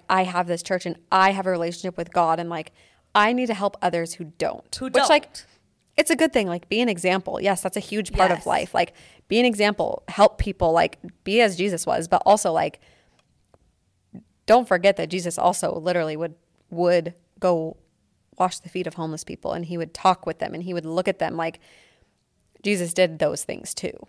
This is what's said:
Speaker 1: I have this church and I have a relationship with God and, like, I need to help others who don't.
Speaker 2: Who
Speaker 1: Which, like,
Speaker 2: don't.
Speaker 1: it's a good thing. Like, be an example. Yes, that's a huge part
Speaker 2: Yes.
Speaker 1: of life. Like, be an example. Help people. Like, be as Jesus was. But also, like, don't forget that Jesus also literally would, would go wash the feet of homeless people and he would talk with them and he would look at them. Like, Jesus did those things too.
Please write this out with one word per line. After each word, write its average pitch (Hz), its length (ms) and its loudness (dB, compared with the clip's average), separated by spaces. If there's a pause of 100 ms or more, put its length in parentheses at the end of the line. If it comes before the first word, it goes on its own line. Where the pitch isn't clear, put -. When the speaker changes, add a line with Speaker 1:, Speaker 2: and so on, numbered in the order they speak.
Speaker 1:
I 185 140 2
have 180 240 -2
this 170 160 -4
church 185 220 -6
and 175 120 -6 (140)
I 190 200 6
have 196 160 -4
a - 40 0
relationship 170 460 -6
with 170 160 -8
God 165 260 2
and, 170 100 -6
like, 165 220 -8 (420)
I 208 200 4
need 247 140 0
to 226 60 -2
help 196 280 -2
others 165 320 -2
who 175 120 -12 (120)
don't. - 380 -6
Speaker 2:
Who 254 100 -10
Speaker 1:
Which, 262 240 2
like, 302 240 4
Speaker 2:
don't. - 120 -18 (520)
Speaker 1:
it's - 140 2
a 247 40 4
good 320 160 4
thing. 214 160 0
Like, 175 220 -6
be 208 100 0
an 247 100 2
example. 185 520 -2
Yes, 190 200 0
that's - 140 -6
a 208 60 -4
huge 202 320 -6
part 190 160 4
Speaker 2:
Yes. 175 100 0
Speaker 1:
of - 60 -16
life. - 280 -2
Like, - 200 0 (340)
be 214 120 2
an 247 60 4
example. 208 640 0
Help - 300 4
people. 180 340 0
Like, 165 280 2 (240)
be 214 180 2
as 202 160 4
Jesus 180 280 -2
was. - 220 -2
But - 180 2
also, 202 280 4
like, 160 260 -2 (1700)
don't 233 220 6
forget 190 300 4
that 165 120 -6
Jesus 175 280 -6
also 180 400 0
literally 160 400 -2
would, 165 180 -8 (340)
would 170 440 2 (260)
go 170 380 0 (600)
wash 185 220 -2
the 175 100 -20
feet 185 180 -8
of 156 80 -10
homeless 160 280 -8
people - 300 -8
and 170 120 -6
he 170 120 -8
would 165 160 -8
talk - 320 0
with 165 140 -6
them - 140 -6
and 170 100 -10
he 180 100 -8
would 170 120 -8
look 170 220 -2
at 185 120 -2
them. 165 180 -4
Like, 165 220 -6 (1040)
Jesus 175 300 -2
did 165 260 2
those - 240 0
things - 300 -10
too. - 200 -8 (160)